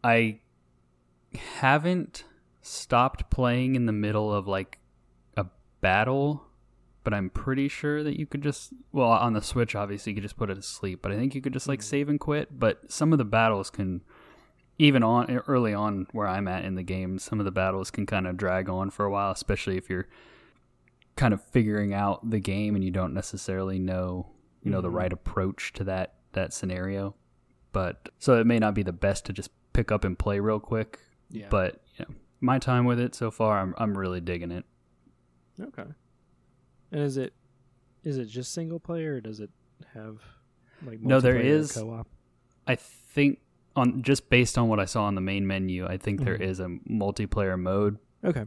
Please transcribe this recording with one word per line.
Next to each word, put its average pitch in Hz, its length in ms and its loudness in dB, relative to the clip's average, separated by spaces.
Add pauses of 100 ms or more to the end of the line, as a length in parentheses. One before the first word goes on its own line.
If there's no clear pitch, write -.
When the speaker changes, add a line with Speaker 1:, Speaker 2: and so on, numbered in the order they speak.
Speaker 1:
I 117 380 4 (920)
haven't 151 880 0 (380)
stopped - 680 0
playing 127 440 2
in 120 120 2
the 110 60 2
middle 107 400 0
of, 98 140 0
like, 95 320 -4 (580)
a 95 100 -2 (340)
battle, 131 640 2 (580)
but 107 100 0
I'm 98 180 -2
pretty 139 380 -2
sure 147 340 -4
that 151 160 -2
you 151 80 -4
could 143 160 -6
just, - 300 -4 (200)
well, 127 180 4
on 113 220 4
the 107 100 0
Switch, 120 320 0
obviously, 101 380 -6
you - 40 -4
could 101 60 -4
just 104 140 -10
put 104 140 -4
it 95 40 -4
to 95 80 -10
sleep, - 400 -8
but 98 100 -4
I 104 40 -2
think 135 180 0
you 135 80 -4
could 131 100 -4
just, 131 160 -6
like, 131 120 -2
Speaker 2:
Mm. 107 40 -10
Speaker 1:
save 143 240 -2
and 147 120 0
quit. 147 380 -4
But - 320 0
some 160 220 4
of 151 60 8
the 123 60 2
battles 107 460 2
can, 92 320 -4 (760)
even 139 240 8
on, 117 280 2 (160)
early 120 280 2
on 101 380 -2
where 104 140 -2
I'm 95 220 -2
at 92 160 -4
in 95 100 -4
the 92 80 -6
game, 92 360 -4
some - 220 -6
of 101 40 0
the 95 80 -2
battles 95 380 0
can 101 160 -4
kinda 92 260 -2
drag 92 360 -2
on 95 220 -2
for - 140 -2
a 98 60 0
while, 101 220 0
especially - 440 -2
if 92 140 -8
you're 92 180 -4 (1080)
kind 113 180 4
of 98 80 -4
figuring 104 520 2
out 101 340 0
the 110 120 0
game 101 340 -2
and 95 100 0
you 92 60 0
don't 90 240 -2
necessarily 95 640 -4
know, 92 480 -2 (360)
you - 80 -4
know, 95 100 0
the 90 80 -2
Speaker 2:
Mm-hmm. 85 80 -2
Speaker 1:
right 90 160 0
approach - 600 -4
to 98 100 -6
that, 92 300 -4 (180)
that 95 200 -4
scenario. 98 640 -6 (580)
But, 90 360 -4 (100)
so 123 220 6
it 113 60 6
may 117 120 6
not 107 160 2
be 104 80 0
the 92 100 -2
best 92 340 0
to 98 60 -8
just - 180 -8 (220)
pick 117 200 2
up 101 120 2
and 92 140 -2
play 101 220 0
real 107 200 2
quick, - 380 -4 (320)
Speaker 2:
Yeah. 104 200 -12
Speaker 1:
but, 95 320 2 (140)
you - 120 -10
know, - 60 -14 (260)
my 127 180 2
time 123 260 2
with 120 140 4
it 120 160 -2
so 113 160 -4
far, 107 300 2
I'm, 95 180 -4
I'm 107 180 0
really 90 240 -2
digging 87 300 -4
it. 87 140 -8 (960)
Speaker 2:
Okay. 247 240 -14 (1040)
And 147 100 -4
is 139 160 -2
it, 131 160 -4 (720)
is 139 160 -4
it 120 80 -6
just 123 260 -10
single 165 280 -8
player, 160 360 -6
or 120 40 -6
does 107 200 -12
it 101 100 -10 (440)
have, 110 260 -16 (640)
like, 113 160 -14
Speaker 1:
No, 131 200 6
there 127 160 6
Speaker 2:
multiplayer 120 80 2
Speaker 1:
is 151 280 4
Speaker 2:
co-op? 113 360 -8 (580)
Speaker 1:
I 127 100 2
think - 640 0 (360)
on, 123 260 2
just - 280 2
based 123 280 6
on 117 100 4
what 107 120 4
I 95 40 2
saw 104 200 0
on 101 100 0
the 92 60 -2
main 98 260 0
menu, 92 400 -2
I 90 100 -4
think 101 280 -2
there 95 100 2
Speaker 2:
Mm-hmm. 101 80 -4
Speaker 1:
is 95 180 -2
a 92 60 -4 (240)
multiplayer 101 680 0
mode. 101 400 2 (260)
Speaker 2:
Okay. 139 220 0